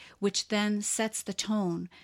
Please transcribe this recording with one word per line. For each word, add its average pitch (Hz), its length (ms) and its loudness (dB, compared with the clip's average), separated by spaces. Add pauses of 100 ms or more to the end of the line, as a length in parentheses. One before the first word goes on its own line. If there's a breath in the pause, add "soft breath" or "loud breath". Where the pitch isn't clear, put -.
(200 loud breath)
which - 280 0
then 208 320 2
sets - 420 -2
the 196 120 -4
tone 180 560 0 (120 loud breath)